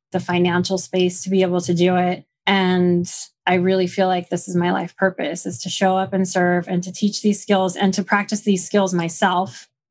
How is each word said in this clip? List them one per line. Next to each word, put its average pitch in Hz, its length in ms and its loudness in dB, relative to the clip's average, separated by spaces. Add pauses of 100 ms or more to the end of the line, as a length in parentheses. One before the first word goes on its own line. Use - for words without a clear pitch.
(140)
the 185 80 -2
financial 180 560 0
space 180 460 -2
to 185 60 -8
be 190 120 2
able 180 200 2
to 175 120 -2
do 180 240 2
it. 180 260 0 (220)
And 180 680 2 (340)
I 180 100 2
really 185 320 2
feel 185 200 0
like 180 220 -2
this 175 180 -4
is 185 80 -4
my 175 160 2
life 185 240 -4
purpose, 180 500 -2
is 185 140 -8
to - 100 -10
show 190 280 0
up 190 160 -2
and 190 120 0
serve 180 440 0
and 175 140 0
to 180 100 -10
teach - 300 -2
these 208 180 0
skills 190 340 0
and 190 200 2
to 196 80 -2
practice 202 380 -2
these 190 240 0
skills 190 280 0
myself, 180 760 -2 (240)